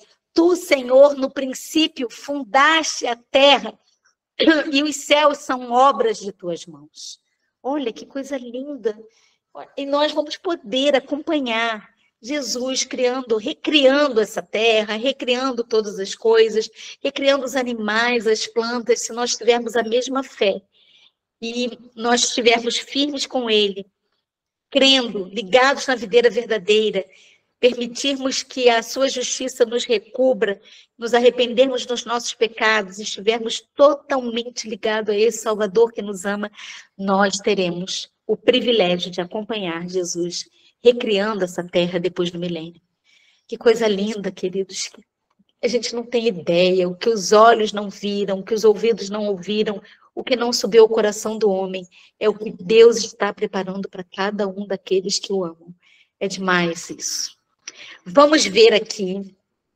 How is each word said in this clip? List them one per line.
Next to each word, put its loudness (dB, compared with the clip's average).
"Tu, 2
Senhor, 4
no -4
princípio -4
fundaste 0
a -2
terra, 4
e 4
os -2
céus 2
são -6
obras 4
de -10
tuas -10
mãos." -20
Olha -4
que -16
coisa -10
linda. -8
E -6
nós 0
vamos -4
poder -2
acompanhar -2
Jesus -6
criando, -2
recriando 2
essa -4
terra, 0
recriando -4
todas -2
as -8
coisas, 2
recriando -2
os -8
animais, -2
as -2
plantas, -4
se -10
nós -4
tivermos 0
a 0
mesma -2
fé -2
e -6
nós 0
estivermos 2
firmes -4
com -4
ele, 0
crendo, 2
ligados 2
na 0
videira 4
verdadeira, 0
permitirmos -2
que 0
a 4
sua -2
justiça -2
nos -4
recubra, 0
nos -4
arrependermos 2
dos -6
nossos -6
pecados, -2
estivermos -4
totalmente 0
ligados -2
a 0
esse 2
Salvador 2
que -8
nos -8
ama, -4
nós 2
teremos -2
o 0
privilégio 0
de -8
acompanhar -6
Jesus -6
recriando 2
essa -6
terra 0
depois -2
do -10
milênio. -8
Que -8
coisa 4
linda, -2
queridos, -6
que -20
a 0
gente -4
não -6
tem -2
ideia, 2
o -8
que -2
os 0
olhos 6
não -6
viram, -4
o -12
que -4
os 0
ouvidos 2
não -6
ouviram, -4
o -10
que 0
não -2
subiu 6
ao 6
coração -2
do 2
homem, -4
é 2
o 0
que -8
Deus 6
está -4
preparando -6
para -14
cada -4
um -8
daqueles -2
que -6
o -2
amam. -12
É -6
demais -2
isso. -8
Vamos 6
ver 6
aqui -4